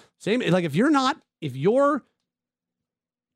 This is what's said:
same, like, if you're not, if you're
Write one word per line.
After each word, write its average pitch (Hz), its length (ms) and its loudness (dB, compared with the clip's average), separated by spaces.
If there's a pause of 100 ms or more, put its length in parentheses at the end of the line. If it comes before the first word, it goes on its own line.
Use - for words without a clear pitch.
(180)
same, 220 220 -4
like, 180 240 0
if 147 120 -6
you're 247 140 2
not, 269 320 0 (200)
if 131 140 -8
you're 254 480 0 (1300)